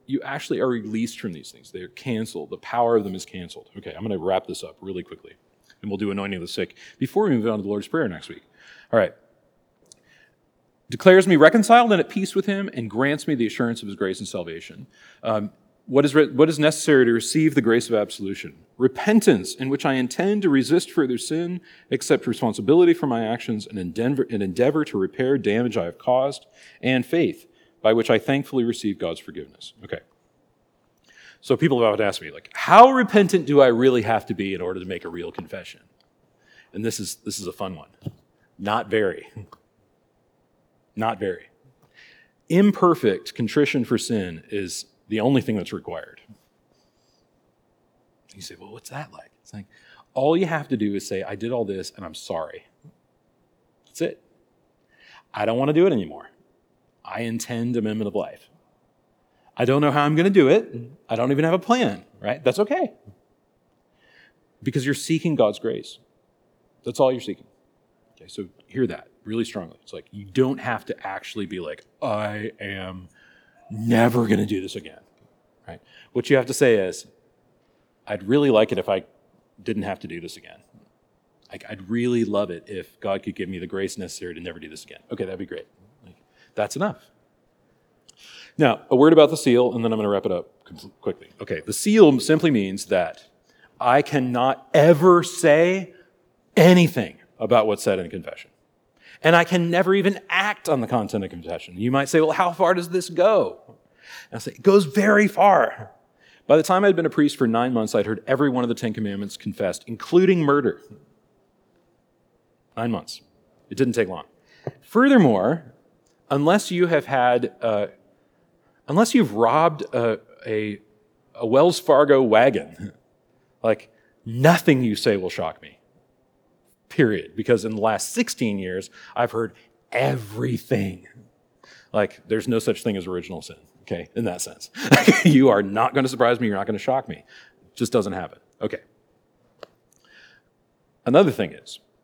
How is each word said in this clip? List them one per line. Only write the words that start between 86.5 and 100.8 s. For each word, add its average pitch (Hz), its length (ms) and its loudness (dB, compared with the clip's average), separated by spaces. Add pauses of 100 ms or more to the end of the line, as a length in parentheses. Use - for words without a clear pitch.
that's 104 220 -6
enough. 185 360 -6 (1500)
Now, 127 320 2
a 131 60 4
word 147 160 8
about 156 200 8
the 160 60 -2
seal, 123 380 2
and 117 80 -4
then 113 80 -2
I'm 110 60 -2
gonna 107 120 -2
wrap 101 160 0
it 98 60 -4
up - 320 -8
com-, - 380 -20
quickly. - 280 -8 (120)
Okay, 98 240 -8
the 107 80 -8
seal 202 460 6
simply 160 320 2
means 98 340 -2
that 87 400 -4 (560)
I 127 200 4
cannot 127 720 -2
ever 170 500 6
say 170 720 2 (600)
anything 160 640 4 (200)
about 110 300 2
what's 104 160 -2
said 95 160 0
in 85 100 -8
confession. - 420 -14 (720)
And 165 140 4
I 170 80 6
can 170 260 0
never 180 240 2
even 196 360 0
act 190 400 -2
on 139 120 0